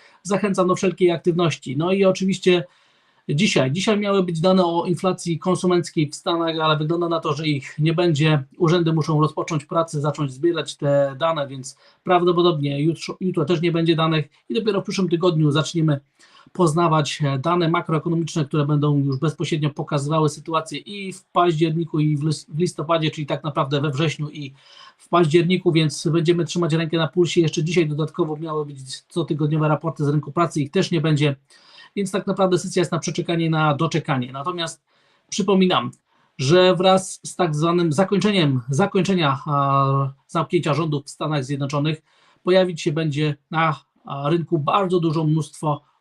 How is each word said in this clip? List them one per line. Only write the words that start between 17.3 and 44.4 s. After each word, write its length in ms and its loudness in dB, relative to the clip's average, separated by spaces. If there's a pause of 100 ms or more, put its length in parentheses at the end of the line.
dane 300 0
makroekonomiczne, 760 -2
które 200 -2
będą 320 2
już 220 0
bezpośrednio 500 -2
pokazywały 600 -2
sytuację 500 -6
i 340 -12
w 120 -20
październiku, 720 0
i 180 2
w 60 -4
lis-, 260 -2
w 100 -6
listopadzie, 520 -2
czyli 160 -8
tak 160 -6
naprawdę 380 -2
we 80 -2
wrześniu 400 -2
i 240 -12 (440)
w 120 -20
październiku, 600 4
więc 360 0
będziemy 380 2
trzymać 280 -2
rękę 240 -2
na 100 0
pulsie. 340 2
Jeszcze 220 0
dzisiaj 240 2
dodatkowo 500 -4
miały 280 -6
być 360 -14
cotygodniowe 640 -2
raporty 380 -2
z 20 2
rynku 240 0
pracy, 300 0
ich 100 -4
też 200 0
nie 100 0
będzie, 340 2 (600)
więc 160 -2
tak 160 -4
naprawdę 300 2
sesja 240 -2
jest 100 -2
na 80 -2
przeczekanie, 500 -2
na 260 2
doczekanie. 560 -2
Natomiast 520 -8 (460)
przypominam, 640 2 (460)
że 380 6
wraz 500 2
z 100 -12
tak 200 -2
zwanym 380 2
zakończeniem, 760 2
zakończenia, 760 0
a, 680 0 (140)
zamknięcia 460 -2
rządów 320 -2
w 40 -16
Stanach 360 -4
Zjednoczonych 560 -2 (420)
pojawić 380 2
się 100 -2
będzie 440 -2 (160)
na, 240 0 (300)
a, 240 -6
rynku 300 0